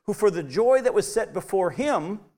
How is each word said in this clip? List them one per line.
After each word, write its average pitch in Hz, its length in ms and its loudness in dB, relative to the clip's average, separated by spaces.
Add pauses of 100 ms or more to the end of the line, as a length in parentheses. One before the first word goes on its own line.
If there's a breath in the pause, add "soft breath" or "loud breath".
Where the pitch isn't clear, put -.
who 208 100 -4
for 208 160 2
the 170 120 -2
joy 226 380 2
that 247 140 0
was 190 180 0
set 226 200 -2
before 185 380 -2
him," 214 500 -2 (180)